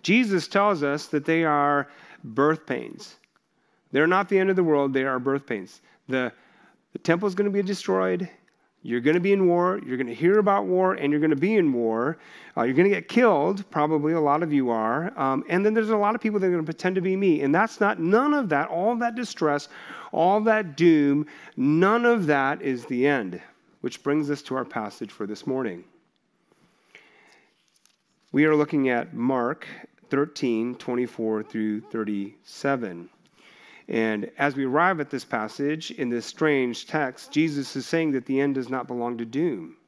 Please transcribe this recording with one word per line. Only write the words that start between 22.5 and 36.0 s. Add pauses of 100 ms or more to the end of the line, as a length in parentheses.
is
the
end. (400)
Which
brings
us
to
our
passage
for
this
morning. (2500)
We
are
looking
at
Mark (420)
thirteen,
twenty-four
through
thirty-seven. (800)
And
as
we
arrive
at
this
passage
in